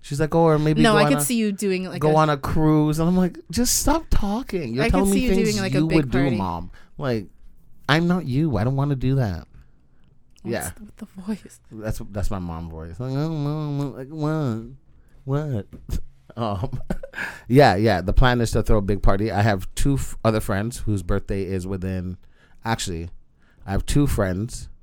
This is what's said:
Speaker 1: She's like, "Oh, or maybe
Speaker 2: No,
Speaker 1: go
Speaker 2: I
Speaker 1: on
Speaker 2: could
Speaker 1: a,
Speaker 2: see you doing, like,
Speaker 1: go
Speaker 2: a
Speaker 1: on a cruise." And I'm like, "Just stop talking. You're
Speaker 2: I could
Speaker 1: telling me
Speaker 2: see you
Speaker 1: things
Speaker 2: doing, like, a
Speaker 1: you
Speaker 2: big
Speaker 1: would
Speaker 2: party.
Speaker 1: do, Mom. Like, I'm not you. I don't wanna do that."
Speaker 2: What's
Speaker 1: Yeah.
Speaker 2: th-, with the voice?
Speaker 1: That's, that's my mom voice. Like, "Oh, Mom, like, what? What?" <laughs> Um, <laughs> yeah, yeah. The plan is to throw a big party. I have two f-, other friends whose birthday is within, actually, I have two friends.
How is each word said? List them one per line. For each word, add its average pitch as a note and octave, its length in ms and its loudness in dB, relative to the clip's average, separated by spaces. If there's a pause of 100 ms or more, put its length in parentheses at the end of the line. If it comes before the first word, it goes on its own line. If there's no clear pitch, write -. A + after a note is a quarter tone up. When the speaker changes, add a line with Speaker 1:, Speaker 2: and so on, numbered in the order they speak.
Speaker 1:
She's C#3+ 140 -6
like, D#3 160 0
"Oh, E3 80 6
or D#3 160 4
maybe D3+ 220 2
Speaker 2:
No, A3+ 120 6
Speaker 1:
go G#3 40 6
Speaker 2:
I G#3 60 6
Speaker 1:
on - 60 4
Speaker 2:
could C4+ 100 4
Speaker 1:
a, - 20 -2
Speaker 2:
see B3+ 160 -2
you G#3+ 160 0
doing, F#3+ 320 -2
like, F3 160 -8
Speaker 1:
go D#3 100 4
Speaker 2:
a D#3 40 4
Speaker 1:
on D#3 140 4
a D3 60 2
cruise." D3+ 640 2
And D#3+ 80 2
I'm F3+ 80 4
like, F3+ 220 2 (120)
"Just A#3 300 0
stop D#4+ 300 2
talking. G3+ 640 0
You're C3 100 0
Speaker 2:
I - 40 2
could A3 100 4
Speaker 1:
telling G3 140 2
me G3 60 2
Speaker 2:
see - 60 2
you - 100 2
Speaker 1:
things G#3+ 180 4
Speaker 2:
doing, G#3 120 -2
like, F#3+ 100 -2
a C3+ 40 2
Speaker 1:
you D#3 100 2
Speaker 2:
big E3+ 80 0
Speaker 1:
would C3+ 160 2
Speaker 2:
party. C3 200 2
Speaker 1:
do, A2+ 40 0
Mom. F2 360 -4 (260)
Like, A#2+ 300 -4 (600)
I'm D#3+ 220 4
not F3+ 160 0
you. C3+ 320 0
I G#2+ 80 0
don't C3+ 100 0
wanna C#3+ 220 0
do C3 180 0
that." G2+ 320 -2 (920)
Speaker 2:
What's - 120 -8
Speaker 1:
Yeah. F2+ 180 -6
Speaker 2:
th-, - 100 -18
with G#3 160 -20
the A3 80 -14
voice? F#3+ 540 -10 (120)
Speaker 1:
That's, G#2+ 300 -6 (100)
that's G2+ 180 -2
my G2 100 -2
mom E2+ 300 -8
voice. D#2+ 300 -12
Like, B2+ 140 -6
"Oh, D3 160 -2
Mom, D3 680 -4
like, C3 140 -14
what? D3+ 540 -4 (600)
What?" C3+ 440 -4 (300)
<laughs> - 380 -10
Um, G#2 460 -4 (320)
<laughs> - 340 -12
yeah, A#2+ 300 8
yeah. G#2 240 2
The F#2 100 -2
plan B2 300 4
is A2 100 0
to A#2+ 120 2
throw A2 160 4
a - 20 0
big G2+ 200 -2
party. G#2 300 4
I G2+ 100 0
have G2+ 320 0
two C#3 220 2
f-, - 300 -6
other A2 160 2
friends G#2+ 380 -4
whose G#2 220 -2
birthday G2 440 -2
is F2+ 200 -4
within, F#2 520 -6 (480)
actually, F2 440 -4 (560)
I F#2+ 60 -6
have G2 140 0
two D3 220 2
friends. G2+ 600 -2 (160)